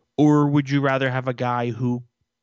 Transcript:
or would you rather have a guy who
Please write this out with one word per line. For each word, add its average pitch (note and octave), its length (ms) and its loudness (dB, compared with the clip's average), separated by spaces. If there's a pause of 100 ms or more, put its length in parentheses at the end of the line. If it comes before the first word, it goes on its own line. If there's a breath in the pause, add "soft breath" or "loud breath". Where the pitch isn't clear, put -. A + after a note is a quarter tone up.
(180)
or D3 300 4
would C#3+ 200 0
you C#3 140 0
rather C3+ 280 0
have B2+ 180 -4
a B2+ 60 -2
guy A#2+ 360 -2
who A#2+ 320 -4 (400)